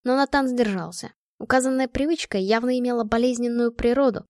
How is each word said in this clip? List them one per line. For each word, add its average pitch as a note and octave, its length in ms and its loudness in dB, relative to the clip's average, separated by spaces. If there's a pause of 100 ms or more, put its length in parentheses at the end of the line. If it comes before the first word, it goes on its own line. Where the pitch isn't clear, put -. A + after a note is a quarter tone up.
но B3+ 120 2
Натан C4+ 320 2
сдержался. G3+ 640 -2 (260)
Указанная C4 480 0
привычка C#4+ 520 -2
явно A3+ 400 0
имела A#3+ 260 -2
болезненную A#3+ 680 0
природу, A#3+ 580 0